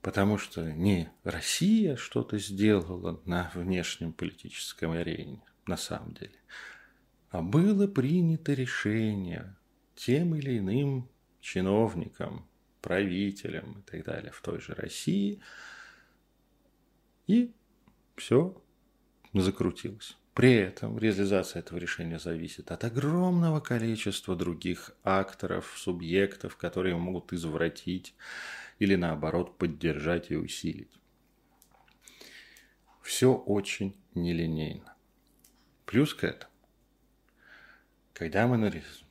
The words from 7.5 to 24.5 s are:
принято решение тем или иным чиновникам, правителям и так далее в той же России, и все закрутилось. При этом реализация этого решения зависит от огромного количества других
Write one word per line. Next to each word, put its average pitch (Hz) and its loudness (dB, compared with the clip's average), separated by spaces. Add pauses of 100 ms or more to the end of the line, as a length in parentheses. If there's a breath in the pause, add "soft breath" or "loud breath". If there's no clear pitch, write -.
принято 160 2
решение 104 -2 (400)
тем 160 2
или 135 -2
иным 127 0 (320)
чиновникам, 92 0 (340)
правителям 98 -2
и - -20
так - -12
далее - -8
в - -20
той - -6
же - -10
России, - -2 (1800 loud breath)
и 240 4 (640)
все 165 2 (720)
закрутилось. 98 0 (180)
При 127 8
этом 110 0
реализация 98 2
этого 85 -8
решения 82 -6
зависит 82 -8
от - -6
огромного 160 2
количества 110 -2
других 87 -4 (120)